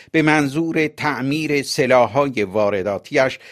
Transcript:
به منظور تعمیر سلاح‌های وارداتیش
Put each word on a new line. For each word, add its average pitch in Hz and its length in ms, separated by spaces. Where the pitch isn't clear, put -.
به 160 100
منظور 156 640
تعمیر 147 760
سلاح‌های 127 800
وارداتیش 101 960